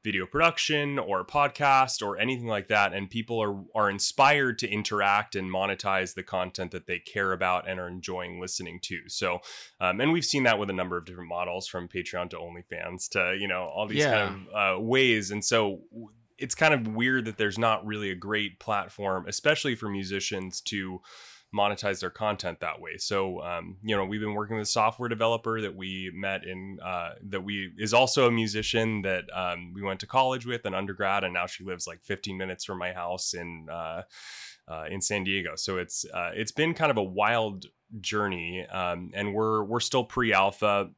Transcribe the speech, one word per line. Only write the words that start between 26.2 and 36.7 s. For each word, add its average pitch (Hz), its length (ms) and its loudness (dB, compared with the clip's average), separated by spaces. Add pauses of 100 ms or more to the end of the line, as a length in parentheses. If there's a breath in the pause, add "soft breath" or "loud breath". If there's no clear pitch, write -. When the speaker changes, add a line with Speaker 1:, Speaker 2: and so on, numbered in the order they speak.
Speaker 1:
in, 92 400 -10
uh, 87 260 -4 (180)
that 95 120 -4
we, 95 360 -4
is 110 160 0
also 127 340 8
a 120 40 8
musician 110 720 0
that, 92 200 0 (100)
um, 90 400 -4
we 98 80 -10
went 95 200 -4
to 107 40 -8
college 127 400 2
with, 120 200 -4
an 95 100 -2
undergrad, 98 480 0
and 90 100 -2
now 90 140 0
she - 160 -12
lives, 90 240 -6
like, 85 160 -12
fifteen 98 340 -6
minutes 92 280 -6
from 95 120 -8
my 90 140 -4
house 90 420 -4
in, 85 380 -8
uh, 82 320 -6 (640 loud breath)
uh, 80 240 -8
in 95 100 -4
San 101 220 0
Diego. 92 320 0
So 95 220 -4
it's, - 360 -4
uh, 85 220 -4
it's 110 160 -4
been 160 220 2